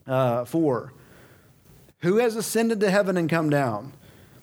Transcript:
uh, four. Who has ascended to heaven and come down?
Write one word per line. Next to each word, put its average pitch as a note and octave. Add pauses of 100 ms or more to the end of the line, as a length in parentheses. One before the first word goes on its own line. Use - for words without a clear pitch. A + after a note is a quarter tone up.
uh, B2
four. D3+ (1080)
Who F#3+
has A#3
ascended A3+
to G#3
heaven F#3+
and E3
come E3
down? C3 (520)